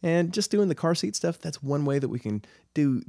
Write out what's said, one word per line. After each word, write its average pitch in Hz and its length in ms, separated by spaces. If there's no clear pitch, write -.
And 170 320
just 208 160
doing 208 180
the 165 60
car 165 220
seat 202 200
stuff, 170 240
that's - 220
one 143 240
way 139 140
that 135 100
we 120 80
can 107 260
do 139 360